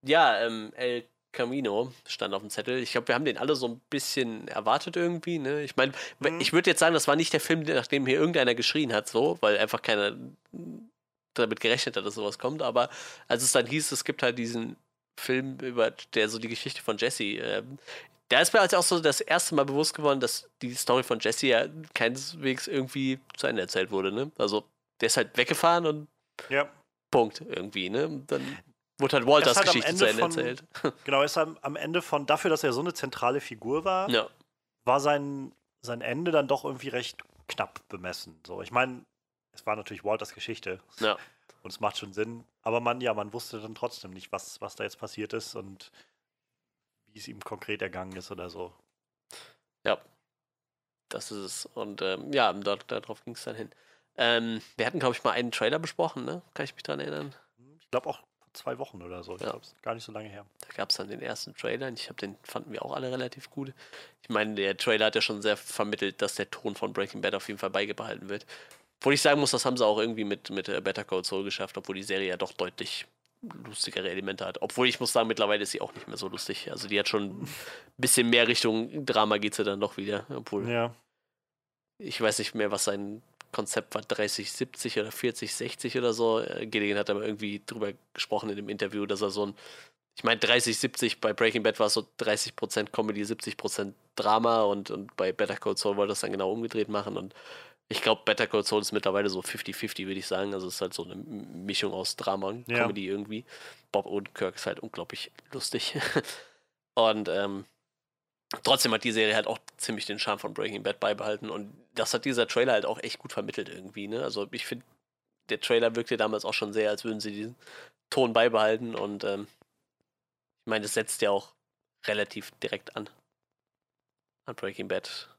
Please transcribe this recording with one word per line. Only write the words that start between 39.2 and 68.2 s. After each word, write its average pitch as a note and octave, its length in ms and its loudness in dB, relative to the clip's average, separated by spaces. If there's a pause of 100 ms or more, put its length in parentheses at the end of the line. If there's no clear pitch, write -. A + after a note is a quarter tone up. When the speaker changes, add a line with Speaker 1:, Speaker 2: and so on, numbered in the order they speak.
Speaker 2:
es - 120 -16
war G#2+ 100 0
natürlich G#2 300 -12
Walters G#2+ 300 -2
Geschichte. F#2+ 440 -8 (200)
Speaker 1:
Ja. G#2+ 180 2 (460)
Speaker 2:
Und F#2 100 -14
es - 80 -18
macht G#2 160 0
schon G2 160 -12
Sinn. A#2 320 -6 (160)
Aber A2+ 180 2
man, A#2+ 220 0
ja, A#2+ 140 2
man G#2 180 -4
wusste A#2 260 -10
dann A2 160 -12
trotzdem - 360 -8
nicht, F#2 200 -14
was, - 300 -8
was G2+ 140 -10
da G#2 100 -8
jetzt - 140 -8
passiert G#2+ 340 -8
ist A2+ 220 -8
und G2 360 -14 (1160)
wie G#2+ 120 -20
es - 80 -14
ihm G#2 140 -14
konkret G#2 400 -6
ergangen F#2 340 -6
ist F#2 160 -12
oder F2+ 200 -8
so. F2+ 200 -10 (1120)
Speaker 1:
Ja. G#2+ 160 0 (1120)
Das - 220 -8
ist G#2+ 60 -10
es. G2 280 -10
Und, G#2 360 -10
ähm, F#2+ 300 -4
ja, A#2+ 220 4
da, G2+ 220 -2 (120)
da A2+ 120 -4
drauf - 260 -14
ging's A#2+ 180 -12
dann A2+ 120 -8
hin. A2 140 -12 (480)
Ähm, A#2 440 2 (160)
wir A2+ 80 2
hatten, A#2 140 -2
glaub B2+ 140 2
ich, - 100 -8
mal A#2 80 4
einen A#2+ 200 -2
Trailer B2+ 280 0
besprochen, D#3+ 460 -2
ne? F3 160 -6 (120)
Kann D3+ 120 -6
ich - 80 -14
mich - 100 -20
dran C#3+ 160 -6
erinnern? D3 360 -8 (440)
Speaker 2:
Ich - 120 -20
glaub B2+ 160 -2
auch C#3 120 -8
vor - 340 -20
zwei B2 240 -8
Wochen A#2+ 240 -12
oder F2 220 -12
so. F#2 120 -12
Ich - 60 -12
Speaker 1:
Ja. - 80 -6
Speaker 2:
glaub, - 140 -8
es - 100 -20
ist - 100 -20
gar A#2 100 -4
nicht A2+ 100 -10
so - 80 -16
lange G#2+ 180 -12
her. G2+ 160 -18 (160)
Speaker 1:
Da - 140 -18
gab's - 200 -2
dann G2 140 -8
den - 120 -10
ersten - 340 -8
Trailer A#2+ 320 -4
und A#2 120 -10
ich - 100 -10
hab - 80 -14
den, G2+ 260 -8
fanden - 280 -10
wir - 140 -8
auch C#3+ 80 -6
alle C3 180 -4
relativ B2+ 380 -8
gut. C#3 240 -10 (500)
Ich - 60 -20
meine, G#2+ 260 2
der G2 220 0
Trailer A2 300 4
hat G#2+ 80 2
ja A2 60 4
schon G#2 200 -2
sehr G#2 160 4
vermittelt, G#2 640 -4
dass G2+ 140 0
der G2+ 140 -4
Ton G#2 260 -6
von G#2 180 -6
Breaking G2+ 280 -4
Bad G2+ 140 0
auf F#2+ 120 -6
jeden G#2 120 -8
Fall F#2+ 120 -4
beibehalten G2+ 580 -4